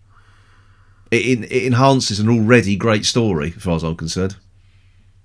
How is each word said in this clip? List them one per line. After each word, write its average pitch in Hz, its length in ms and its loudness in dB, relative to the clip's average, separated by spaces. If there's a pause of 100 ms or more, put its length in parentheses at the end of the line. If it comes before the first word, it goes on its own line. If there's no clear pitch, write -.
(1120)
It, 110 140 2 (140)
it, - 120 -12
it 123 140 -2
enhances 127 540 2
an 107 100 0
already 110 480 4
great 107 280 0
story, 87 520 -2
as - 60 -16
far 87 120 -2
as 80 80 -4
I'm 80 140 -6
concerned. 92 380 -6 (880)